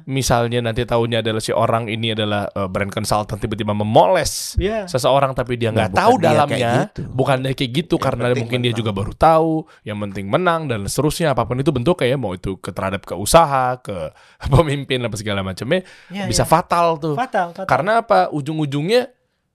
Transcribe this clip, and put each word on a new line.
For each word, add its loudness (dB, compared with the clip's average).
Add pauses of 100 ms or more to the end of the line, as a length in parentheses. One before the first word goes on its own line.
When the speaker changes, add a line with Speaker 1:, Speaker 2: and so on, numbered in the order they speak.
Speaker 1:
Misalnya 0
nanti -2
tahunya 0
adalah -2
si -4
orang 2
ini -2
adalah, 0
eh, -4
brand -2
consultant, -2
tiba-tiba -4
memoles 2
Speaker 2:
Iya. -2
Speaker 1:
seseorang, 2
tapi -4
dia -2
Speaker 3:
Ya, -2
Speaker 1:
nggak 0
Speaker 3:
bukan 0
Speaker 1:
tahu 6
Speaker 3:
dia 0
kayak 4
Speaker 1:
dalamnya. 2 (160)
Speaker 3:
gitu. -12 (100)
Speaker 1:
Bukan 2
dia -2
kayak -2
gitu, -2
Speaker 3:
Yang 2
Speaker 1:
karena -2
Speaker 3:
penting 0
Speaker 1:
mungkin -2
dia 0
Speaker 3:
menang. -2
Speaker 1:
juga 0
baru -4
tahu, 4 (320)
yang -8
penting -6
menang 2
dan -4
seterusnya, -2
apapun -2
itu 0
bentuknya 0
ya, 2
mau -4
itu -6
ke, -10
terhadap -4
ke -12
usaha, 4
ke -8 (240)
<laughs> 2
pemimpin, 2
apa -4
segala -4
macamnya, -4 (240)
Speaker 2:
Iya, -8
Speaker 1:
bisa 0
Speaker 2:
iya. -2
Speaker 1:
fatal 2
tuh. -4
Speaker 2:
Fatal, -2
fatal. -12
Speaker 1:
Karena 2
apa? 2
Ujung-ujungnya, -2 (440)